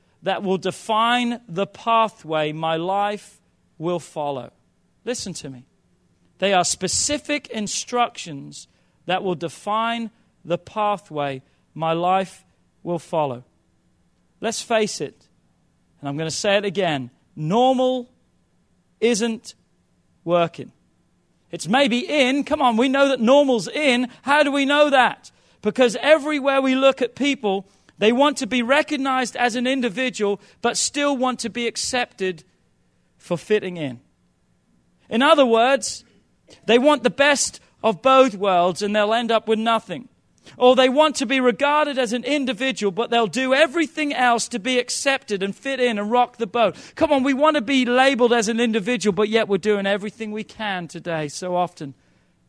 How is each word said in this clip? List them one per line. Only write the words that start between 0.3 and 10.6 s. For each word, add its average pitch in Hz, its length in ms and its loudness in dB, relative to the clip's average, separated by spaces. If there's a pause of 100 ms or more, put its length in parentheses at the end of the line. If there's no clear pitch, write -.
will 190 140 0
define 226 880 -2
the 190 200 -6
pathway 160 840 -2
my 160 240 -4
life 202 640 -4 (380)
will 170 220 -4
follow. 143 520 -8 (540)
Listen 220 260 -8
to - 180 -14
me. 127 140 -18 (760)
They 196 120 0
are 180 140 4
specific - 840 -4
instructions 180 1200 -6 (380)
that 185 180 -2
will 180 120 -2
define 220 760 -6 (320)
the 165 140 -4
pathway 151 840 -6 (300)